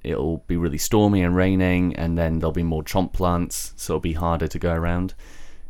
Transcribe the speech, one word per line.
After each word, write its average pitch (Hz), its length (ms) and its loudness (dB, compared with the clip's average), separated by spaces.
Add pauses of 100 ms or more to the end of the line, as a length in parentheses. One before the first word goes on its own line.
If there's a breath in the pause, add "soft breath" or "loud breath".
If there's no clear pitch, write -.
it'll 78 440 -2
be - 100 -2
really 82 220 -2
stormy 104 440 4
and 87 140 2
raining, 92 600 4
and 85 220 -2
then 82 220 2
there'll 78 120 0
be 87 100 -2
more 80 200 -2
chomp 92 300 -2
plants, 87 640 -2
so - 180 -6
it'll 78 60 0
be 85 140 -2
harder 82 340 0
to 80 100 -6
go 85 140 0
around. 85 420 0 (560 loud breath)